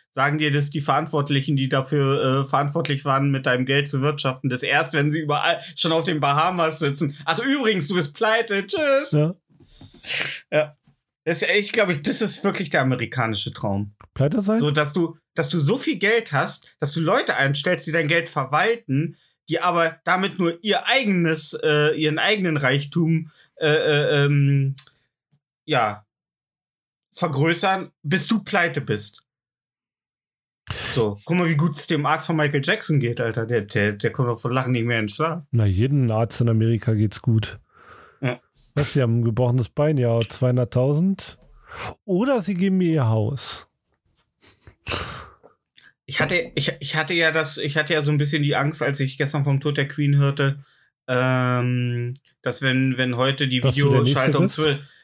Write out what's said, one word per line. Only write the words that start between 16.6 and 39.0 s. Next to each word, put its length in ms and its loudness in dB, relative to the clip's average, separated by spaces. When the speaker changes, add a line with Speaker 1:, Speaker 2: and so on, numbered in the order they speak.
Speaker 1:
dass 140 -2
du 60 -2
Leute 360 0
einstellst, 500 0
die 60 -4
dein 160 0
Geld 200 0
verwalten, 880 -2
die 120 -2
aber 440 0
damit 360 -2
nur 240 0
ihr 240 0
eigenes, 760 2
äh, 320 2
ihren 240 -2
eigenen 380 0
Reichtum, 760 0
äh, 120 0
äh, 560 2
ähm, 500 2
ja, 400 0
vergrößern, 800 0
bis 240 0
du 160 0
pleite 380 0
bist. 420 -6
So, 320 0
guck 120 0
mal, 120 2
wie 80 2
gut 200 2
es 100 0
dem 200 0
Arzt 200 0
von 100 0
Michael 280 0
Jackson 340 0
geht, 220 0
Alter. 260 -2
Der, 160 0
der, 300 0
der 180 -2
kommt 180 -2
doch 120 -4
vor 120 -4
Lachen 200 0
nicht 140 0
mehr 120 0
in 80 0
den 80 -6
Schlaf. 380 -4
Speaker 2:
Na, 140 2
jeden 440 2
Arzt 300 -2
in 80 2
Amerika 460 2
geht's 280 0
gut. 380 0
Speaker 1:
Ja. 200 -4
Speaker 2:
Was, 200 0
die 80 4